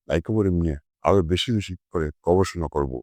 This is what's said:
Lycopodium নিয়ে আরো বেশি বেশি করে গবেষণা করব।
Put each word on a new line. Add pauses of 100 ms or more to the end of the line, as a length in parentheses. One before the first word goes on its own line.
Lycopodium
নিয়ে (240)
আরো
বেশি
বেশি (160)
করে (160)
গবেষণা
করব।